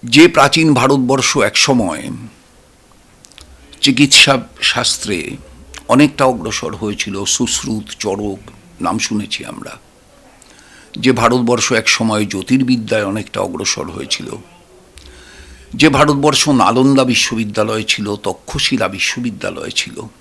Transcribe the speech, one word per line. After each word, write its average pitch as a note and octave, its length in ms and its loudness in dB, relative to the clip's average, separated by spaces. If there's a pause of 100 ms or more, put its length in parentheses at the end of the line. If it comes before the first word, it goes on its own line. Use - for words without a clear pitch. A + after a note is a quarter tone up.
যে B2 240 6
প্রাচীন D#3+ 460 4
ভারতবর্ষ C3 640 2
একসময় G#2 640 0 (1800)
চিকিৎসা C#3 520 4 (280)
শাস্ত্রে - 560 -2 (720)
অনেকটা C#3 380 4
অগ্রসর A2 500 -2
হয়েছিল, G#2 400 -6 (100)
সুশ্রুত, A2 640 -4 (120)
চরক G2+ 400 -4 (420)
নাম F2 180 -2
শুনেছি - 460 -6
আমরা, - 280 -14 (1300)
যে C3 80 4
ভারতবর্ষ A#2+ 600 2
একসময় A2 540 0
জ্যোতির্বিদ্যায় A2 880 0
অনেকটা G#2 300 -8
অগ্রসর F#2+ 540 -6
হয়েছিল, - 340 -8 (1400)
যে D3 160 6
ভারতবর্ষ C#3+ 600 2
নালন্দা C3 540 4
বিশ্ববিদ্যালয় A2 800 -2
ছিল, G#2+ 320 -4
তক্ষশিলা - 720 -4
বিশ্ববিদ্যালয় - 960 -6
ছিল - 160 -10 (240)